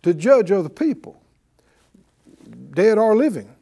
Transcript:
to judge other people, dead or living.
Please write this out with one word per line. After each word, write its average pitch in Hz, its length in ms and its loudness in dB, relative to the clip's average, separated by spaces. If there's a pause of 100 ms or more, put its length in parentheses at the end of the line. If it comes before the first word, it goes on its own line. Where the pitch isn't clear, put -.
to 175 120 0
judge 202 360 2
other 185 180 -2
people, - 540 -8 (1500)
dead 214 280 2
or 220 180 2
living. 208 440 -4